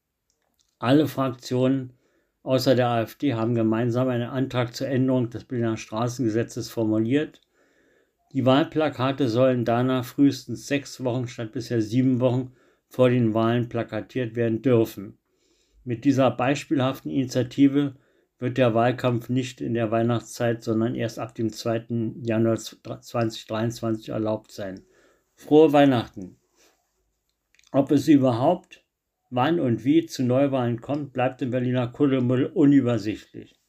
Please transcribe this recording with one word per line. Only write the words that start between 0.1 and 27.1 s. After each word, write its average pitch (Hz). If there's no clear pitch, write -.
Alle 139
Fraktionen 127
außer 131
der 120
A 117
F 110
D 143
haben 113
gemeinsam 117
einen 120
Antrag 127
zur 131
Änderung 127
des 101
Berliner 117
Straßengesetzes 113
formuliert. 113
Die 131
Wahlplakate 139
sollen 123
danach 123
frühestens 127
sechs 139
Wochen 123
statt 117
bisher 120
sieben 123
Wochen 127
vor 127
den 120
Wahlen 117
plakatiert 113
werden 117
dürfen. 113
Mit 120
dieser 131
beispielhaften 135
Initiative 135
wird 123
der 123
Wahlkampf 120
nicht 127
in 127
der 113
Weihnachtszeit, 117
sondern 113
erst 117
ab 117
dem 113
zweiten 117
Januar 113
zwanzig 117
dreiundzwanzig 113
erlaubt 110
sein. 95
Frohe 151
Weihnachten! 123